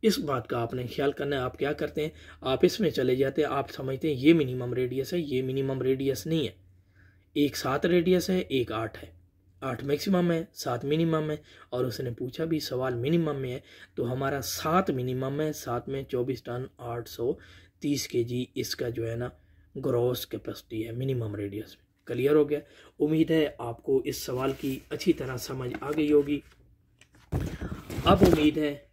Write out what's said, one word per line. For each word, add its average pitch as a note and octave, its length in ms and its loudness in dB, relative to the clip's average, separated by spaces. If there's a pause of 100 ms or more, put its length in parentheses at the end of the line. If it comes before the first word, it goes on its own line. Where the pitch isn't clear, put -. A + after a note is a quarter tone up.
इस G#3+ 180 4
बात C3+ 260 -2
का B2 120 -2
आपने B2 260 -4
ख्याल C#3 280 0
करना C#3+ 220 -4
है। C3 60 -2
आप B2+ 160 -4
क्या C#3+ 160 -2
करते D3+ 300 -4
हैं, D#3 80 -4 (320)
आप C3 220 4
इसमें F3+ 260 4
चले B2+ 240 2
जाते C3+ 260 2
हैं, C#3+ 80 2
आप C#3 220 -2
समझते C3+ 380 -4
हैं C#3+ 80 0
ये C#3+ 160 6
मिनिमम B2+ 400 0
रेडियस B2+ 400 -2
है, F3 80 0
ये C#3 220 -2
मिनिमम C3+ 380 -2
रेडियस C3 460 0
नहीं D#3+ 180 0
है। G2 100 -8 (800)
एक D3 200 2
सात C#3 320 -2
रेडियस F3+ 420 4
है, F#3 120 2
एक C3 320 -2
आठ A2 240 -4
है, - 140 -16 (500)
आठ C3 220 -6
मैक्सिमम F3 480 2
है, E3 240 0
सात B2 300 -4
मिनिमम D#3 460 2
है। D3+ 100 -4 (320)
और B2+ 120 0
उसने B2 260 -6
पूछा C3 340 -6
भी E3 160 0
सवाल B2+ 340 -4
मिनिमम D3+ 400 2
में C3 160 -6
है, C3+ 100 -8 (360)
तो - 80 -2
हमारा C3+ 360 -2
सात F3 500 0
मिनिमम C3 500 -2
है, D#3 120 0
सात B2 360 -6
में C3+ 160 -4
चौबीस B2 400 -2
टन B2 220 -6 (140)
आठ A#2 260 -8
सौ B2 300 -4 (440)
तीस C#3+ 260 -2
केजी B2 400 -2 (100)
इसका B2 320 -4
जो A#2 160 -4
है A2+ 120 -4
ना B2 140 -4 (460)
ग्रॉस B2 480 0
कैपेसिटी - 560 -8
है A#2 140 -6
मिनिमम A#2+ 400 -2
रेडियस G2+ 420 -8
में। - 80 -20 (220)
क्लियर B2+ 280 4
हो D3 100 8
गया? C#3+ 160 -2 (380)
उम्मीद D#3 320 4
है D#3 300 4
आपको A#2+ 420 0
इस C#3 220 -4
सवाल C3+ 300 -2
की C3+ 260 -4 (100)
अच्छी D#3 220 2
तरह C3 260 -4
समझ B2+ 340 -6
आ - 180 -6
गई D3+ 200 2
होगी। C#3+ 320 4 (880)
अब - 920 2
उम्मीद D#3 360 6
है D3 340 -4